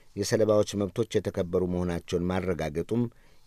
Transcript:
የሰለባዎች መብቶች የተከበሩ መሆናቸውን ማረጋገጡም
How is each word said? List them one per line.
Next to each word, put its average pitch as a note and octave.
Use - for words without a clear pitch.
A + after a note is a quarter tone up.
የሰለባዎች G#2
መብቶች G2+
የተከበሩ F#2
መሆናቸውን F2
ማረጋገጡም F2+